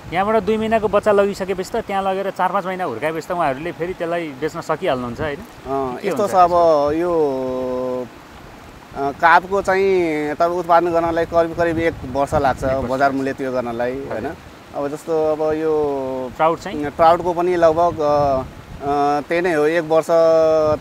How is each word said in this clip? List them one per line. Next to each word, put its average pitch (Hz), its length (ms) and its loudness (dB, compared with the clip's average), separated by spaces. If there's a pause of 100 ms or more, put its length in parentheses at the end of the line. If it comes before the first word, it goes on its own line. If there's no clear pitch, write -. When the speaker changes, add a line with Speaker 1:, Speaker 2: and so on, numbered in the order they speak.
(140)
Speaker 1:
यहाँबाट 208 300 2
दुई 220 140 0
महिनाको 220 300 0
बच्चा 202 240 2
लगिसकेपछि 196 640 0
त - 20 -4
त्यहाँ 196 280 -4
लगेर 190 260 -2
चार 185 220 -2
पाँच 180 140 -2
महिना 185 180 -6
हुर्काएपछि 151 440 -6
त - 40 -8
उहाँहरूले 160 400 -2
फेरि 170 220 -8
त्यसलाई 170 340 -6
बेच्न 151 340 -8
सकिहाल्नुहुन्छ, 143 600 -4
होइन? 147 160 -6 (300)
Speaker 2:
अँ, 135 300 -4
Speaker 1:
के - 100 -8
Speaker 2:
यस्तो 180 160 0
Speaker 1:
हुन्छ 196 100 -2
Speaker 2:
छ, - 20 -2
अब 180 140 6
Speaker 1:
त्यसको? 160 420 4
Speaker 2:
यो, 127 1160 -2 (880)
अँ, 139 180 -4
काबको 180 480 4
चाहिँ 175 720 2
तपाईँ 170 160 2
उत्पादन 170 400 2
गर्नलाई 165 340 0
करिब 165 300 2
करिब 170 240 0
एक 165 140 0 (180)
वर्ष 139 220 -2
लाग्छ, 139 300 0
Speaker 1:
एक 131 80 0
वर्ष 135 140 -2
Speaker 2:
बजार 127 140 -2
Speaker 1:
लाग्छ। 139 160 2
Speaker 2:
मूल्य 135 180 -2
त्यो 131 180 -6
गर्नलाई, 120 400 -2
Speaker 1:
हजुर। 135 200 -10
Speaker 2:
होइन? 110 180 -6 (460)
अब 143 120 -4
जस्तो 156 440 -2
अब 151 100 -2
यो 156 300 0 (680)
Speaker 1:
Trout 160 220 2
चाहिँ? 151 260 -6
Speaker 2:
ट्राउटको 170 480 2
पनि 175 220 0
लगभग, 165 440 2
अ, 147 420 2 (400)
अ, - 20 -8 (440)
त्यही 170 140 0
नै 175 120 0
हो, 147 120 2
एक 165 180 2
वर्ष 156 240 2 (720)